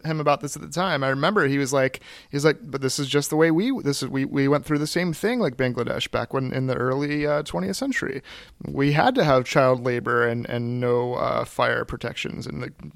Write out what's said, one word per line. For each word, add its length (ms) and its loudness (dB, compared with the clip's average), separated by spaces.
him 140 -2
about 220 2
this 160 -8
at 60 -12
the 60 -12
time. 360 0
I 40 2
remember 380 2
he 100 2
was 160 0
like, 280 2
he's 140 -2
like, 160 4
"But 200 -8
this 180 -2
is 100 -2
just 220 0
the 60 0
way 160 6
we, 180 2
this 180 0
is, 60 -4
we, 160 0
we 240 2
went 180 2
through 140 0
the 80 -4
same 240 0
thing 260 -2
like 180 0
Bangladesh 540 -2
back 240 -4
when 180 -2
in 140 -2
the 80 0
early, 500 -2
uh, 200 0
twentieth 320 -4
century. 460 -4
We 260 0
had 220 4
to 100 2
have 200 4
child 400 2
labor 420 0
and, 220 -2
and 320 -2
no, 340 0
uh, 300 0
fire 400 0
protections, 600 -8
and 160 -8
the, 120 -10